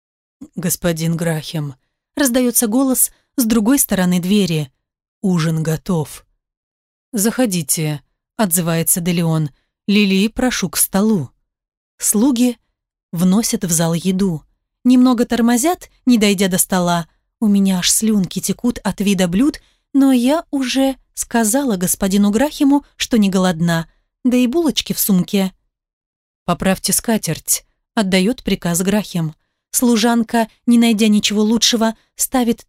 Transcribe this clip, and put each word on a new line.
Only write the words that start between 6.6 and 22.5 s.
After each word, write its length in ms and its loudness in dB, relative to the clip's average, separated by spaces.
«Заходите», 920 -2
отзывается 680 -2
Делеон. 480 -2
«Лили, 400 2
прошу 420 -2
к 80 -8
столу». 520 0
Слуги 600 0
вносят 520 0
в 80 -4
зал 220 0
еду. 500 -2
Немного 420 4
тормозят, 640 0
не 120 6
дойдя 300 2
до 100 0
стола. 500 0
У 80 0
меня 320 2
аж 120 -2
слюнки 480 0
текут 440 -4
от 180 -4
вида 260 0
блюд, 340 0
но 180 4
я 400 2
уже 440 -2
сказала 640 -2
господину 560 0
Грахему, 540 0